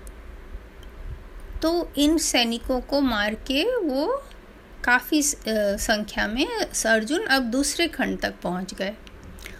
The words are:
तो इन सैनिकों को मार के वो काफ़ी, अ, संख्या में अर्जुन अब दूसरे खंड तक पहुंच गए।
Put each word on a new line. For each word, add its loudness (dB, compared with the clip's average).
तो 2
इन 6
सैनिकों 2
को 0
मार 2
के 0
वो 0
काफ़ी, 4
अ, 2
संख्या 0
में 0
अर्जुन 2
अब 4
दूसरे 2
खंड -2
तक -2
पहुंच -4
गए। -4